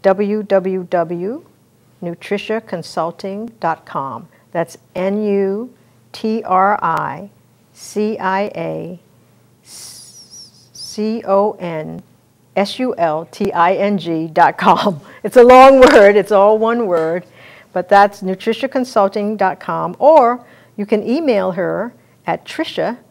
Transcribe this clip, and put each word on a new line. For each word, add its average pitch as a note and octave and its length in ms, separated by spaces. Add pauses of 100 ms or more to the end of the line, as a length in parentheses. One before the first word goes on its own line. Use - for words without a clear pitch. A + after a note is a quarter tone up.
w G3+ 420
w F#3+ 460
w F3+ 540 (600)
nutritia G3+ 640
consulting F#3+ 800 (120)
dot E3 260
com. C3+ 420 (240)
That's E3 260 (160)
N G3 300
U G3+ 500 (380)
T A3 320
R F#3+ 400
I E3 460 (440)
C G#3+ 460
I F#3+ 220 (140)
A E3 440 (640)
C - 1600
O G3+ 340
N E3 420 (540)
S G3 240
U B3+ 180
L D#3+ 340
T G3 200
I F3 220
N G3+ 240
G E3 300
dot D#3+ 300
com. F#3 440 (100)
<laughs> - 120
It's G#3+ 120
a B3 80
long C4 380
word, G#3 340
it's G3 160
all G#3 260
one A3+ 300
word, E3+ 380 (480)
but F3+ 160
that's G3+ 320
nutritia G#3 500
consulting G#3+ 640
dot F#3+ 240
com, E3 400
or B3 460 (320)
you G#3 80
can G#3 220
email A3+ 460
her F3 400 (320)
at E3+ 200
Tricia A#3 520 (140)